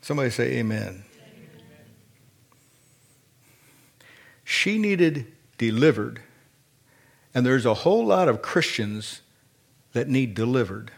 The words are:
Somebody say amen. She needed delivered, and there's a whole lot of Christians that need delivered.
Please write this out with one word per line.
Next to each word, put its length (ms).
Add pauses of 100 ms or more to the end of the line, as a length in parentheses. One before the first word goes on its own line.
Somebody 280
say 280
amen. 460 (3500)
She 340
needed 540 (260)
delivered, 640 (1120)
and 100
there's 220
a 80
whole 320
lot 220
of 140
Christians 800 (720)
that 160
need 260
delivered. 640